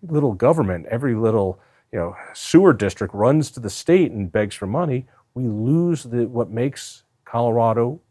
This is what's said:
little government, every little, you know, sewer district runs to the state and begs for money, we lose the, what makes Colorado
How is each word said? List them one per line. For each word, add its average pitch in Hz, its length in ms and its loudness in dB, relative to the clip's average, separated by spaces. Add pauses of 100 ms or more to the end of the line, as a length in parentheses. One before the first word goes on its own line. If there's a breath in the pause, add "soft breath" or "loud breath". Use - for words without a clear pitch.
little 147 320 0
government, 107 560 2
every 120 240 -2
little, 107 440 0 (340 soft breath)
you 107 60 -6
know, 85 180 -6 (180 loud breath)
sewer 180 380 6
district 101 420 -2
runs 131 380 2
to - 80 -16
the 107 100 -8
state 165 420 2
and 98 180 -6
begs 107 240 -2
for - 120 -10
money, 131 400 -4 (280 soft breath)
we 127 100 -6
lose 143 600 0
the, 120 240 -2
what 117 220 -4
makes - 540 -8 (200)
Colorado 117 760 0 (100)